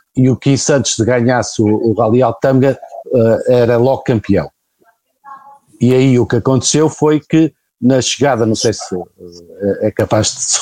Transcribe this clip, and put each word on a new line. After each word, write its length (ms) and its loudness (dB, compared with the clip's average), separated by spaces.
e 140 4
o 40 2
Kim 220 0
Santos, 380 -2
se 100 -2
ganhasse 560 0
o, 60 2
o 260 0
Rally 300 2
Altâmega, 520 0
eh, 280 2
era 160 2
logo 260 0
campeão. 460 -2
E 140 2
aí 260 4
o 60 2
que 120 -2
aconteceu 520 0
foi 300 0
que 340 0
na 200 2
chegada, 440 0
não 100 0
sei 180 -2
se, 220 -10
eh, 920 -8
é 40 -2
capaz 420 -2
de 80 -12
se 200 -4